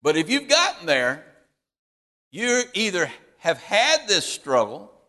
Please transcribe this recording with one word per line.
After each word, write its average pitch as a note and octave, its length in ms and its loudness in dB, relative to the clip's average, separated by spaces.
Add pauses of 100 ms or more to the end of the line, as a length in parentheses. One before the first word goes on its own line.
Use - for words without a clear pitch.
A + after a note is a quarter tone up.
But D3+ 120 2
if D#3+ 140 -2
you've C#4 180 -2
gotten D4+ 380 0
there, C3+ 400 -2 (1040)
you A#3+ 320 0 (100)
either F#3 380 0 (280)
have E3 180 0
had C4 500 0
this F#3+ 180 0
struggle B2+ 680 -2 (160)